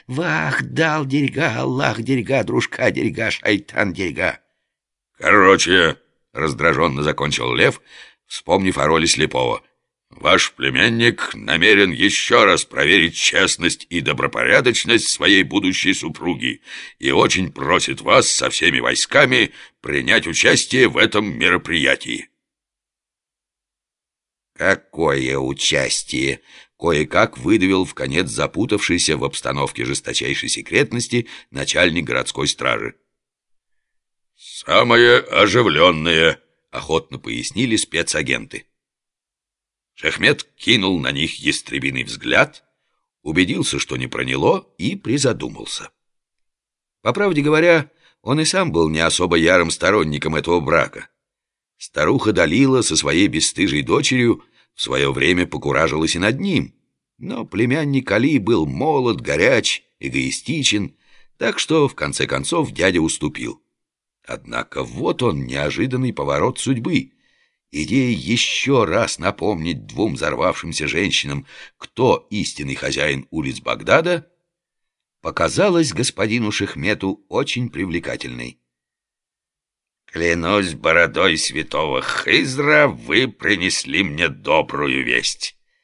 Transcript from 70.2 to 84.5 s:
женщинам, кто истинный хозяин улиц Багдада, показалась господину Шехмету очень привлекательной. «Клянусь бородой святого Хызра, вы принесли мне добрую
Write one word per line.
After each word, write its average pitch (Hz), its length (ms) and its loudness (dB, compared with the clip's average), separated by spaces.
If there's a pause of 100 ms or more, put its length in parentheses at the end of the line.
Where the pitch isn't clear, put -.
женщинам, 71 580 -2 (320)
кто - 540 0
истинный 76 420 -6
хозяин 69 560 -4
улиц 71 300 -6
Багдада, 160 720 0 (880)
показалась 139 720 2
господину 107 580 -2
Шехмету 95 800 -4
очень 123 400 -4
привлекательной. 64 880 -8 (1500)
«Клянусь 85 600 -2
бородой 82 640 2
святого 71 640 -4
Хызра, 143 840 0
вы 98 420 -2
принесли 90 760 -2
мне 82 240 -2
добрую 71 800 -2